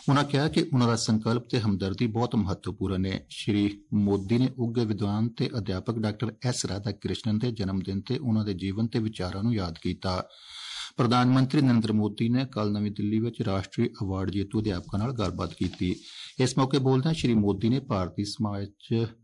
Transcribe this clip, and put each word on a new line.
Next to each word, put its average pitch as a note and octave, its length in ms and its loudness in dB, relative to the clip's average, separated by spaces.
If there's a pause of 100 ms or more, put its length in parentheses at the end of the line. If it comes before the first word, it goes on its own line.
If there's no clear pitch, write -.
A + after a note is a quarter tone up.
ਉਨ੍ਹਾਂ C#3 160 4
ਕਿਹਾ C#3+ 240 2
ਕਿ D#3+ 260 0
ਉਨ੍ਹਾਂ B2 140 4
ਦਾ A#2 80 4
ਸੰਕਲਪ A2+ 540 0
ਤੇ B2+ 100 2
ਹਮਦਰਦੀ G2+ 460 0
ਬਹੁਤ A#2 300 0
ਮਹੱਤਵਪੂਰਨ F#2 680 0
ਹੈ। - 220 -4
ਸ਼੍ਰੀ G#2 420 0 (240)
ਮੋਦੀ G2+ 440 4
ਨੇ B2+ 200 4
ਉੱਘੇ A#2 260 0
ਵਿਦਵਾਨ G#2+ 440 0
ਤੇ C3 300 -4
ਅਧਿਆਪਕ F#2+ 400 -4
ਡਾਕਟਰ G#2+ 340 -2 (140)
ਐਸ A#2+ 200 -2
ਰਾਧਾ G2+ 260 -4
ਕ੍ਰਿਸ਼ਨਨ G#2 460 -2
ਦੇ A#2+ 140 -2
ਜਨਮ F#2+ 280 -2
ਦਿਨ G2 200 -4
ਤੇ - 180 -4
ਉਨ੍ਹਾਂ A2 260 0
ਦੇ G2+ 100 -2
ਜੀਵਨ F#2+ 320 -2
ਤੇ B2 120 -2
ਵਿਚਾਰਾਂ G2 440 -4
ਨੂੰ A#2 120 2
ਯਾਦ F2 280 -2
ਕੀਤਾ। F2+ 400 -2 (760)
ਪ੍ਰਧਾਨ B2 320 4
ਮੰਤਰੀ C3 320 4
ਨਰਿੰਦਰ A#2 320 4
ਮੋਦੀ G#2+ 360 2
ਨੇ B2+ 240 2
ਕੱਲ੍ਹ G#2+ 200 0
ਨਵੀਂ G#2 180 0
ਦਿੱਲੀ G#2 280 -2
ਵਿੱਚ A2+ 240 -2
ਰਾਸ਼ਟਰੀ G2+ 460 0 (140)
ਅਵਾਰਡ F#2+ 280 -2
ਜੇਤੂ G2 300 -2
ਅਧਿਆਪਕਾਂ G2 380 -4
ਨਾਲ A#2+ 140 -2
ਗੱਲਬਾਤ F#2 420 -4
ਕੀਤੀ। F2+ 400 -2 (460)
ਇਸ B2+ 180 2
ਮੌਕੇ C3+ 200 2
ਬੋਲਦਿਆਂ C3 360 2
ਸ਼੍ਰੀ A#2+ 200 2
ਮੋਦੀ G2+ 340 2
ਨੇ C3 120 2
ਭਾਰਤੀ G2 440 -2
ਸਮਾਜ G2+ 420 -4
'ਚ A#2 400 -2 (180)